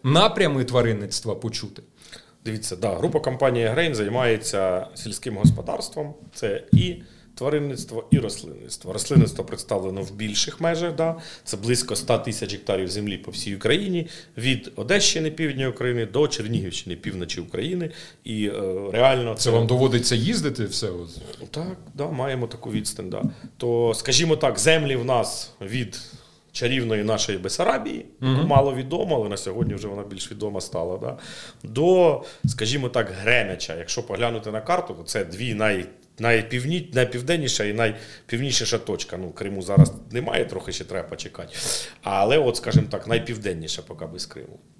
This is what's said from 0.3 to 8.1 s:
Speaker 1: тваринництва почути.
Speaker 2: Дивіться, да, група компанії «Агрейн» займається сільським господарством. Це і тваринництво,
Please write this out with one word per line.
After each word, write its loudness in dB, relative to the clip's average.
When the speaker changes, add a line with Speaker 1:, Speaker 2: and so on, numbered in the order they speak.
Speaker 1:
тваринництва 0
почути. -8
Speaker 2:
Дивіться, -6
да, 0
група 2
компанії 2
«Агрейн» 2
займається 2
сільським -6
господарством. 2
Це -2
і 6
тваринництво, -2